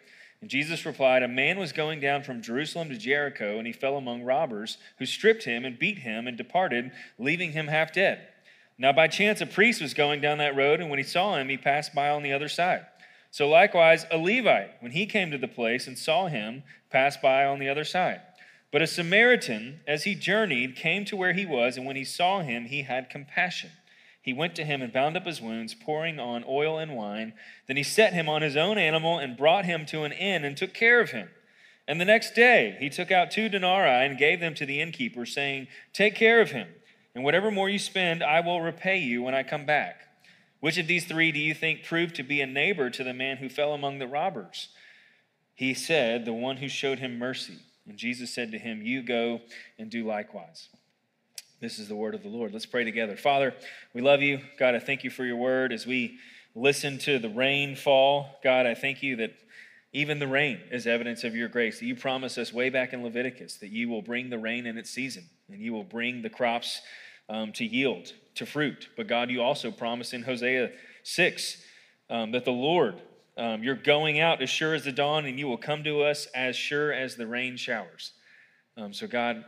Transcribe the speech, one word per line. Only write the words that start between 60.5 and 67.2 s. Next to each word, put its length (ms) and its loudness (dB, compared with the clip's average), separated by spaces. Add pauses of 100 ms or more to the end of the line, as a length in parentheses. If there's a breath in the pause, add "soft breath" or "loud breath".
is 160 -6
evidence 380 -2
of 120 -4
your 120 -4
grace, 320 -2
that 80 -10
you 80 -4
promised 420 -6
us 160 -6
way 160 0
back 240 -2
in 80 -8
Leviticus 560 -6
that 140 -16
you 180 -4
will 140 -6
bring 260 -6
the 80 -6
rain 300 -6
in 100 -8
its 140 -14
season 400 -10 (200)
and 80 -16
you 140 -6
will 100 -6
bring 380 -6
the 80 -6
crops, 540 -2 (440 loud breath)